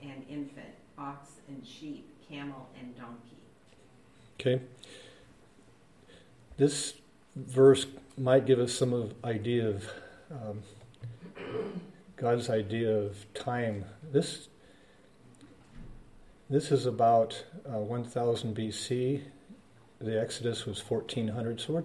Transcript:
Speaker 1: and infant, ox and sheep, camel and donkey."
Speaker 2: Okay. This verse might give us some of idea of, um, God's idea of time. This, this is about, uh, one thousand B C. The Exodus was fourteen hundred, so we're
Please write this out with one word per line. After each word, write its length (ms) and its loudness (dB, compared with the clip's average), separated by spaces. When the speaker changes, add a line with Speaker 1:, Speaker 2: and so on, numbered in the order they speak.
Speaker 1:
and 280 -14
infant, 440 -10
ox 340 -12
and 180 -12
sheep, 420 -14
camel 400 -10
and 180 -14
donkey." 400 -18
Speaker 2:
Okay. 220 2
This 360 2
verse 500 8
might 280 6
give 140 8
us 140 2
some 200 2
of 200 -2
idea 420 0
of, 220 -2
um, 300 -8
God's 340 0
idea 460 2
of 380 -4
time. 520 -4
This, 360 0
this 220 2
is 140 4
about, 580 4
uh, 120 -4
one 260 -4
thousand 480 0
B 180 -4
C. 520 -2
The 200 0
Exodus 460 -2
was 140 -6
fourteen 500 -2
hundred, 320 -4
so 120 -4
we're 120 0